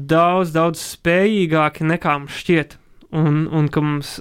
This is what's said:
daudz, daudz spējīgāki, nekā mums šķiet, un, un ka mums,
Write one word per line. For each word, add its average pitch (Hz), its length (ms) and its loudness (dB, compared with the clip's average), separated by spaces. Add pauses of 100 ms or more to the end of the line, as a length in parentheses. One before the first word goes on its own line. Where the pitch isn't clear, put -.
daudz, 170 500 2
daudz 165 260 0
spējīgāki, 170 1000 0
nekā 160 360 0
mums 143 200 -12
šķiet, 151 380 0 (340)
un, 151 400 2
un 151 160 2
ka 151 160 0
mums, 147 380 -4